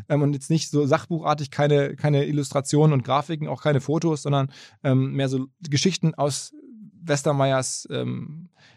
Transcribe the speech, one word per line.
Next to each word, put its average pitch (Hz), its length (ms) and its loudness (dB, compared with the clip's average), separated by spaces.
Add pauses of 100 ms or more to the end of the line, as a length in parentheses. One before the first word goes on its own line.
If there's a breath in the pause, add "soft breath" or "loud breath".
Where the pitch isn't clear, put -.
ähm, 147 120 2
und 143 120 2
jetzt 135 160 -6
nicht 160 200 2
so 147 160 2
sachbuchartig, 151 680 -2
keine, 143 440 2
keine 143 300 2
Illustrationen 147 680 2
und 131 100 2
Grafiken, 147 440 -2
auch 139 160 -8
keine 143 180 2
Fotos, 160 400 0
sondern, 139 300 0 (320 loud breath)
ähm, 135 300 2
mehr 135 160 0
so 131 180 -2 (200)
Geschichten 156 480 0
aus 143 380 -4 (480)
Westermeyers, 139 880 -2
ähm, 127 580 -8 (280 soft breath)